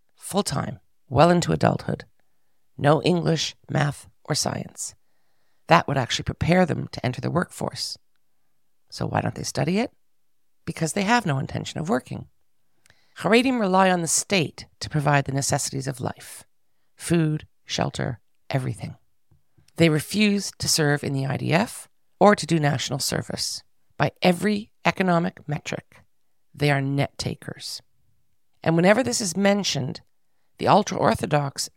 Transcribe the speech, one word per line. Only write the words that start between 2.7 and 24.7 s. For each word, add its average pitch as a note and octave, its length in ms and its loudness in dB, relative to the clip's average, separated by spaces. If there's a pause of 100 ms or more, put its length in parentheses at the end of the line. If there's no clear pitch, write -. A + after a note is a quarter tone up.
No C#3+ 240 2
English, D#3+ 540 0 (140)
math, C#3 380 -2 (160)
or D3+ 120 -4
science. - 600 -6 (720)
That - 200 4
would C#3+ 100 -2
actually - 260 -2
prepare F3+ 420 2
them B2+ 260 -2
to - 140 -6
enter B2+ 140 -4
the B2+ 120 -4
workforce. - 680 -6 (920)
So - 180 -6
why G#2+ 140 0
don't A2 140 -2
they - 80 -10
study D#3+ 360 -2
it? B3+ 120 -4 (760)
Because D#3+ 280 -4
they G3+ 100 -2
have A3+ 220 2
no C#3 140 0
intention - 400 -6
of D3+ 100 -4
working. - 380 -4 (920)
Haredim B3 400 4
rely F#3+ 300 4
on F3+ 120 2
the E3 60 -2
state - 600 -2 (140)
to - 80 -10
provide C#3+ 360 2
the C3+ 60 -6
necessities C3+ 560 -2
of B2+ 140 -8
life, - 420 -10 (520)
food, D#3 520 0 (180)
shelter, - 540 -4 (300)
everything. C3 460 -6 (840)
They E3 120 6
refuse G3+ 720 0
to - 80 -4
serve D3 360 2
in C#3+ 100 -4
the C3+ 120 -2
I C3+ 120 -2
D B2+ 160 -2
F G3+ 340 -2 (320)
or G3+ 160 8
to - 100 -2
do E3 140 2
national C#3 400 0
service. - 640 -4 (340)
By D3+ 140 0 (100)
every G3+ 500 0 (120)